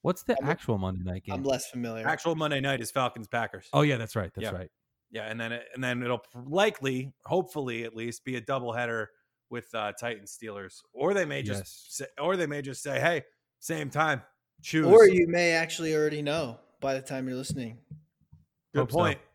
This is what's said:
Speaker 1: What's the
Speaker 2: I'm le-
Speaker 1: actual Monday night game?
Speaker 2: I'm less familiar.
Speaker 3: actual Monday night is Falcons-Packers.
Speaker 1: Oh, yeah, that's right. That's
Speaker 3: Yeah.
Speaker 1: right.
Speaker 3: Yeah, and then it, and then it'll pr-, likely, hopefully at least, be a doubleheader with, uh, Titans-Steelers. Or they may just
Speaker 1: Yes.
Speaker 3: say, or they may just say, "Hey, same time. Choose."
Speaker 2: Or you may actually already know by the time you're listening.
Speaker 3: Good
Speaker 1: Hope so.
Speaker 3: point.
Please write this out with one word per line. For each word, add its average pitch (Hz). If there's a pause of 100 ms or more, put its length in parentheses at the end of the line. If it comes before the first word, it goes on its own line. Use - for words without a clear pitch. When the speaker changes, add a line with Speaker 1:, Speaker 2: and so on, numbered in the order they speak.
Speaker 1:
What's -
the 240
Speaker 2:
I'm 131
le- 151
Speaker 1:
actual 120
Monday 92
night 92
game? 101
Speaker 2:
I'm 135
less 131
familiar. 117
Speaker 3:
actual 160
Monday 151
night 135
is 110
Falcons-Packers. 117
Speaker 1:
Oh, 143
yeah, 147
that's 113
right. 101
That's 104
Speaker 3:
Yeah. 107
Speaker 1:
right. 90 (440)
Speaker 3:
Yeah, 110
and 110
then 117
it, 120
and 127
then 123
it'll 120
pr-, -
likely, 135 (140)
hopefully 139
at 113
least, 113
be 127
a 120
doubleheader 117 (420)
with, 120
uh, 104
Titans-Steelers. 104 (140)
Or 143
they 190
may 139
just 101
Speaker 1:
Yes. -
Speaker 3:
say, - (120)
or 175
they 170
may 147
just 135
say, 135
"Hey, 156 (340)
same 156
time. 147 (400)
Choose." 160
Speaker 2:
Or 208
you 180
may 170
actually 165
already 151
know 143 (200)
by 135
the 135
time 131
you're 127
listening. 127 (920)
Speaker 3:
Good 143
Speaker 1:
Hope 127
so. 147
Speaker 3:
point. 160 (160)